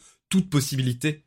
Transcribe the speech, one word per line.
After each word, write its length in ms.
toute 200
possibilité 760